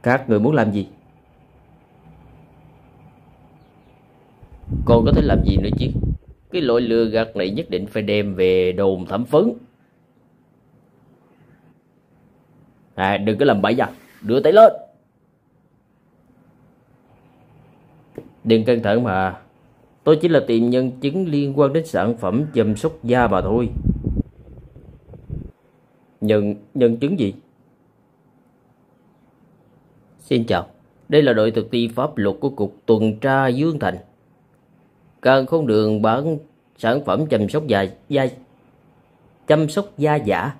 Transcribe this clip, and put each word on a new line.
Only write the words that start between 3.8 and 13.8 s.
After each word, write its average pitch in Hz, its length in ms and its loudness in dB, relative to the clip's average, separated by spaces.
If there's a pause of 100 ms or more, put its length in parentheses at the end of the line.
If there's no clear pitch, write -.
Còn 117 200 4
có - 100 4
thể 147 60 4
làm 101 240 2
gì 98 120 2
nữa 98 120 0 (100)
chứ? 123 80 -2 (640)
Cái 180 100 -2
loại 120 200 2
lừa 113 240 2
gạt 113 300 -2
này 95 140 -2
nhất 127 200 -6
định 90 160 -4
phải 107 180 -6
đem 101 320 -2
về 92 360 2
đồn 92 340 0
thẩm 98 180 -4
vấn. 175 300 2 (3500)
À, 95 220 0
đừng 101 200 -2
có 143 80 2
làm 107 160 2
bậy 107 140 2
nha, - 140 -2 (320)